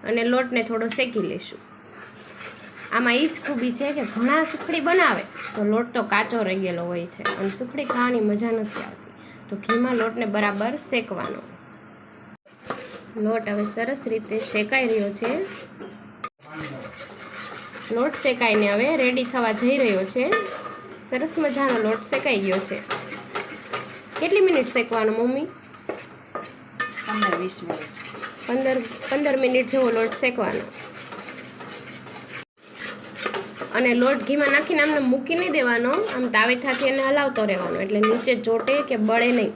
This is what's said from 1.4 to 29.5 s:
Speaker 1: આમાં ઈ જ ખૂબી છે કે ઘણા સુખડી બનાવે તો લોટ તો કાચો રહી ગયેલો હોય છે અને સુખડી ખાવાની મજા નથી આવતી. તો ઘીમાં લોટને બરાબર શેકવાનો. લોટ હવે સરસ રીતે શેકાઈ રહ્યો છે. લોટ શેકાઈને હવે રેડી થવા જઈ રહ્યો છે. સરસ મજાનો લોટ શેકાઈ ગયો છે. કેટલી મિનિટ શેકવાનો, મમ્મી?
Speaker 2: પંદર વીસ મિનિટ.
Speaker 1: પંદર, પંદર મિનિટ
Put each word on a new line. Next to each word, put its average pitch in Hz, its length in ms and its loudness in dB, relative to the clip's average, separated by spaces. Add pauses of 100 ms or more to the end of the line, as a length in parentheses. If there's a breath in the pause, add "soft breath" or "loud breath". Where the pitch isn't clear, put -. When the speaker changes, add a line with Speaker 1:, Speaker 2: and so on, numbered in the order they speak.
Speaker 1:
આમાં 240 260 4
ઈ 320 100 4
જ - 140 -8
ખૂબી 247 320 0
છે 277 180 0
કે 262 160 0
ઘણા 254 260 4 (140)
સુખડી 320 340 -2
બનાવે 330 380 4 (320)
તો 214 160 0
લોટ 240 240 2
તો 226 60 2 (100)
કાચો 226 340 2
રહી 190 160 0
ગયેલો 175 280 -2
હોય 175 240 -4
છે - 180 -6
અને 196 260 -2
સુખડી 254 320 -6
ખાવાની 247 380 2
મજા 226 260 0
નથી 214 320 -4
આવતી. - 260 -16 (360 loud breath)
તો 202 180 -8
ઘીમાં 240 360 2
લોટને 226 240 -2 (100)
બરાબર 208 360 0 (140)
શેકવાનો. 220 560 -4 (1800)
લોટ 220 260 0
હવે 208 140 0 (100)
સરસ 254 260 -2 (120)
રીતે 214 200 -4 (180)
શેકાઈ 226 420 2
રહ્યો 208 260 0
છે. 226 100 0 (2750)
લોટ 277 160 2 (100)
શેકાઈને 226 480 4
હવે 233 160 4 (160)
રેડી 247 320 2
થવા 226 260 2
જઈ 254 220 4
રહ્યો 190 200 4 (120)
છે. 247 80 2 (880)
સરસ 294 320 -2
મજાનો 262 420 2
લોટ 220 240 0
શેકાઈ 247 380 2
ગયો 185 200 2
છે. - 140 -6 (1400)
કેટલી 370 320 6
મિનિટ 262 260 2
શેકવાનો, 226 440 2
મમ્મી? 262 280 2 (1600)
Speaker 2:
પંદર 214 340 2
વીસ 185 160 -4 (120)
મિનિટ. - 200 -8 (560)
Speaker 1:
પંદર, 262 340 2 (300)
પંદર 285 340 2
મિનિટ 254 300 4